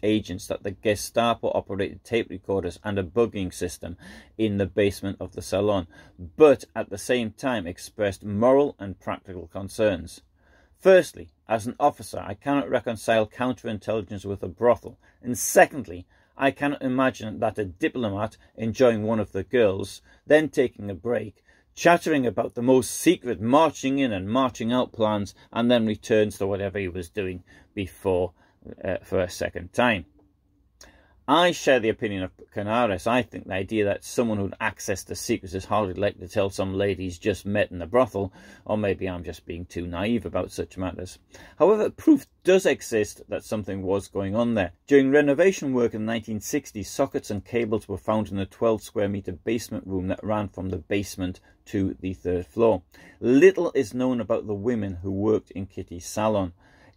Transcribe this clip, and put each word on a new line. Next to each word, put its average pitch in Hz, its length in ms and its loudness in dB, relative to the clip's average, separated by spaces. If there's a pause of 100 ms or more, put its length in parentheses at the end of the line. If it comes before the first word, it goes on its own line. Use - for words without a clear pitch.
agents 104 460 -2
that - 140 -6
the 101 100 -6
Gestapo 113 840 -2
operated 95 500 -4
tape 113 240 -2
recorders 92 560 -4
and 101 140 -4
a 98 40 -2
bugging 101 480 -2
system 87 460 -8 (400)
in 107 220 0
the 98 80 0
basement 98 540 -2
of 87 120 -10
the - 80 -12
salon, 98 460 0 (500)
but 147 280 6 (120)
at 110 140 -6
the 101 80 -10
same 120 320 -2
time 113 360 -6
expressed 98 600 -6
moral 127 520 2
and 98 220 -12
practical 90 460 -10
concerns. 95 760 -2 (580)
"Firstly, 175 520 4 (180)
as 107 180 -2
an 123 140 -8
officer, 147 380 0
I 90 160 -8
cannot 143 340 -2
reconcile 113 580 0
counterintelligence 113 1000 -6
with 98 160 -6
a 98 60 -6
brothel, 113 500 0 (240)
and 120 160 -6
secondly, 90 680 2 (320)
I 135 140 2
cannot 143 320 -4
imagine 127 560 -2
that 110 200 -2
a 110 60 -2
diplomat 107 720 -4 (180)
enjoying 113 500 2
one 110 140 0
of 104 140 -4
the 95 120 -4
girls, 101 580 0 (240)
then 151 240 6
taking 110 400 0
a 98 40 -6
break, 110 460 -6 (360)
chattering 165 480 4
about 117 300 -4
the 120 80 -6
most 127 260 4
secret 123 520 0
marching 135 580 2
in 135 140 0
and 95 180 -4
marching 120 420 -2
out 123 200 0
plans, 107 420 0 (180)
and 117 160 0
then 120 160 4
returns 107 540 0
to 98 80 -2
whatever 98 320 -4
he 98 80 -2
was 87 220 -8
doing 92 340 -8 (320)
before, 92 580 -2 (520)
uh, 92 180 -4
for - 160 -4
a 90 100 0
second - 440 -8
time." 117 340 2 (1200)
I 170 260 6
share 135 280 4
the 110 80 0
opinion 101 340 -2
of 92 100 -6 (220)
Canaris. 107 520 0
I 120 160 2
think - 240 -12
the 95 80 -8
idea 101 320 0
that - 180 -2
someone 113 320 -2
who'd 98 240 -4
access 104 440 -4
to 92 100 -10
secrets 92 400 -6
is 92 100 -4
hardly 104 300 -2
likely 95 320 -4
to 90 60 -16
tell 98 180 0
some 95 240 -4
lady 95 300 -2
he's 87 140 -8
just 101 280 -2
met 101 260 0
in 87 80 -8
a 85 60 -8
brothel, 98 440 0 (360)
or 104 100 -2
maybe 98 320 -2
I'm 87 160 -8
just 85 220 -14
being 87 180 -10
too 87 220 -8
naive 95 400 -2
about 92 260 -4
such - 240 -8
matters. 92 420 -8 (400)
However, 208 300 6
proof - 380 4 (180)
does 185 220 6
exist 113 640 0
that 98 120 -6
something 98 400 -6
was 95 240 0
going 98 300 -4
on 120 160 2
there. 95 200 0 (140)
During 139 240 6
renovation 147 640 4
work 120 220 2
in 107 100 -4
the 110 80 -4
nineteen 110 280 -6
sixties, 110 500 -6
sockets - 400 -4
and 104 120 -6
cables 113 460 -2
were 98 80 -6
found 107 320 -2
in 98 100 -6
a 98 60 -2
twelve 113 380 0
square 104 260 -2
meter 101 240 -6
basement 110 540 -6
room 92 220 -4
that - 140 -4
ran 107 260 -2
from 95 200 -8
the 92 80 -4
basement 92 640 -6 (240)
to 98 360 -2
the 95 120 -6
third 90 320 -4
floor. 110 380 2 (360)
Little 160 560 6
is 120 200 0
known 127 260 0
about 110 260 -2
the 107 60 -4
women 101 440 -2
who 92 140 -8
worked 101 420 0
in 98 120 -8
Kitty's 90 400 -14
salon. 104 480 -2 (440)